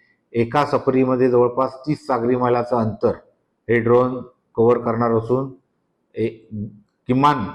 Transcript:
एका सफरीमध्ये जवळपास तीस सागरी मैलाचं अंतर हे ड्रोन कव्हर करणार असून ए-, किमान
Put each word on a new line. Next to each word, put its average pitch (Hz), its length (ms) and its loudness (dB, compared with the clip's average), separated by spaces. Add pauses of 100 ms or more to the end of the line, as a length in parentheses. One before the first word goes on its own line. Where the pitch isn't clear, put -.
(340)
एका 120 320 0
सफरीमध्ये 131 640 2
जवळपास 123 500 2
तीस - 280 -6
सागरी 123 280 0
मैलाचं 123 420 0
अंतर 110 340 -2 (580)
हे 117 100 2
ड्रोन 123 420 2 (340)
कव्हर 117 220 4
करणार 117 340 -2
असून 127 400 -2 (640)
ए-, 110 500 -8 (420)
किमान 135 480 0